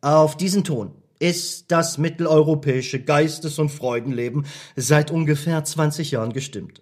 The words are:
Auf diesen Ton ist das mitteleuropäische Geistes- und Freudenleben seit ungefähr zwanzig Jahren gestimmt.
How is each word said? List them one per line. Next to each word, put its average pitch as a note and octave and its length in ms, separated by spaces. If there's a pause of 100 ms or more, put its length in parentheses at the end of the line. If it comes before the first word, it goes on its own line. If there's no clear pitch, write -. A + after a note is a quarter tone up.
Auf D3+ 360
diesen F#3+ 260
Ton A2+ 280 (260)
ist - 520
das E3 280
mitteleuropäische D3 1040
Geistes- D3+ 540
und D3+ 100
Freudenleben B2 760 (280)
seit D3+ 360
ungefähr D#3 540
zwanzig D3+ 480
Jahren A#2 200
gestimmt. A2 500